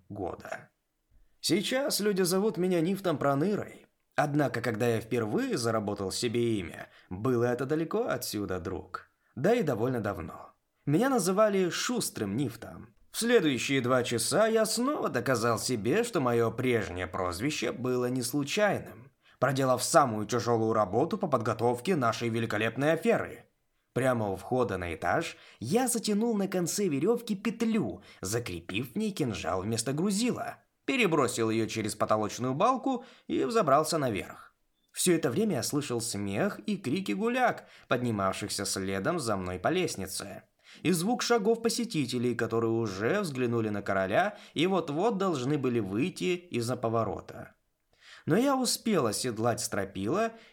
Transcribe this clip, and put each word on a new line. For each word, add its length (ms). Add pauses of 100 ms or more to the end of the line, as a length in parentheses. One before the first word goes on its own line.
года. 600 (720)
Сейчас 580
люди 220
зовут 360
меня 240
Нифтом 360
Пронырой. 680 (300)
Однако, 460
когда 260
я 140
впервые 560
заработал 540
себе 480
имя, 280 (220)
было 340
это 220
далеко 420
отсюда, 520
друг. 500 (260)
Да 180
и 80
довольно 380
давно. 540 (320)
Меня 240
называли 600
Шустрым 680
Нифтом. 580 (160)
В 60
следующие 640
два 220
часа 440
я 180
снова 440
доказал 500
себе, 440
что 180
мое 300
прежнее 560
прозвище 640
было 360
не 120
случайным, 880 (280)
проделав 440
самую 420
тяжелую 480
работу 440
по 100
подготовке 720
нашей 320
великолепной 640
аферы. 520 (500)
Прямо 340
у 60
входа 420
на 160
этаж 440 (240)
я 260
затянул 480
на 140
конце 400
веревки 440
петлю, 680 (180)
закрепив 720
в 60
ней 140
кинжал 500
вместо 320
грузила, 640 (260)
перебросил 640
ее 160
через 300
потолочную 580
балку 520 (220)
и 180
взобрался 520
наверх. 560 (380)
Все 240
это 140
время 260
я 80
слышал 380
смех 640
и 100
крики 380
гуляк, 540 (200)
поднимавшихся 800
следом 520
за 200
мной 220
по 100
лестнице, 720 (400)
и 80
звук 300
шагов 400
посетителей, 720
которые 360
уже 500
взглянули 480
на 120
короля 560 (160)
и 140
вот-вот 500
должны 400
были 220
выйти 560
из-за 400
поворота. 800 (720)
Но 100
я 200
успел 500
оседлать 560
стропила 720 (220)